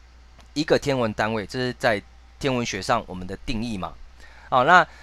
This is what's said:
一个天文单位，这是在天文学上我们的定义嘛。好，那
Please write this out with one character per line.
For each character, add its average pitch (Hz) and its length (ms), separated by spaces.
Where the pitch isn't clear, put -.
一 147 120
个 147 120
天 135 220
文 110 140
单 110 200
位， 107 140
这 - 120
是 127 200
在 110 240
天 135 120
文 120 140
学 98 160
上 110 240
我 92 80
们 92 100
的 95 120
定 113 160
义 113 160
嘛。 80 160
好， 127 160
那 170 200